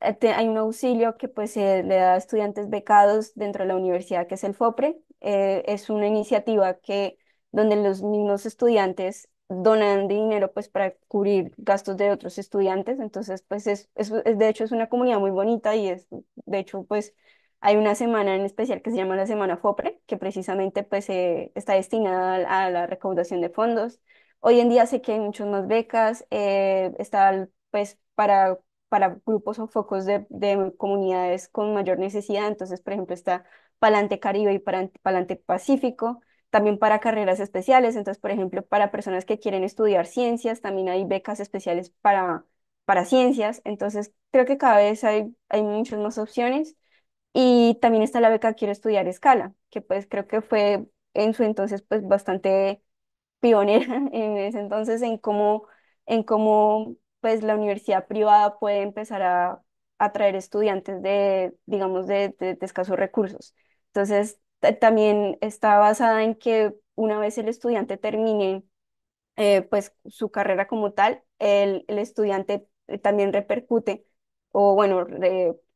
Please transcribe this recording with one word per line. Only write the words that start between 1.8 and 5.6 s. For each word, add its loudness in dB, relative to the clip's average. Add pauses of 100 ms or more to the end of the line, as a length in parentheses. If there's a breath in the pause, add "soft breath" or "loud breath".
le 2
da 4
a 4
estudiantes -4
becados 4
dentro -6
de -2
la -2
universidad, -2
que -10
es -8
el -6
fopre. -2 (220)
Eh, 0